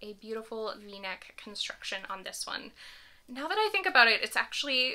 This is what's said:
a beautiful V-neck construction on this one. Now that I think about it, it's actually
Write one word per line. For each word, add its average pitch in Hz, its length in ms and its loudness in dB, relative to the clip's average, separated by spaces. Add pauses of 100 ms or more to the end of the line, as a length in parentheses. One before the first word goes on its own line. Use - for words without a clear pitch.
a 214 100 -12
beautiful 220 680 -6
V-neck 196 540 -10 (100)
construction - 580 -6 (100)
on 190 140 -8
this - 220 -6
one. - 260 -6 (560)
Now 262 180 -6
that 370 100 0
I 427 140 4
think 381 160 0
about 240 220 10
it, 214 120 6
it's - 160 -2
actually 262 580 0